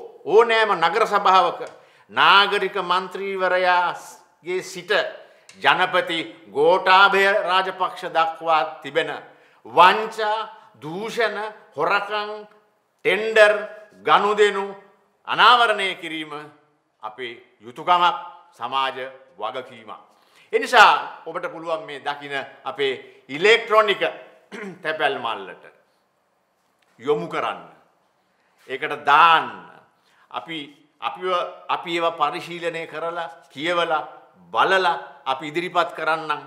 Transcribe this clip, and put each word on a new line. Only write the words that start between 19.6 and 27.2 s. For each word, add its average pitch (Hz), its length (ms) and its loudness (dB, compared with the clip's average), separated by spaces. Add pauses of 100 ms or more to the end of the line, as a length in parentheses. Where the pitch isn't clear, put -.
ඒ 226 60 0
නිසා 214 640 4
ඔබට 170 240 -10
පුළුවන් 160 360 -8
මේ 143 160 -14
දකින 143 340 -10 (260)
අපේ 135 640 -6
ඉලෙක්ට්‍රොනික 208 760 2 (420)
<clears throat> 202 380 -16
තැපැල් 151 360 -4
මල්ලට 101 460 -10 (1400)
යොමු 151 280 -2